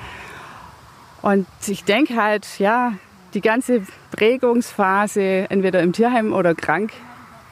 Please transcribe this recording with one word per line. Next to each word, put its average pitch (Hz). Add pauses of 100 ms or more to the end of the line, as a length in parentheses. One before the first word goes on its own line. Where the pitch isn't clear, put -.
(1200)
Und 196 (200)
ich 202
denke 240
halt, 214
ja, 233 (420)
die 208
ganze 233 (280)
Prägungsphase, 208
entweder 185
im 175
Tierheim 220
oder 175
krank, 175 (600)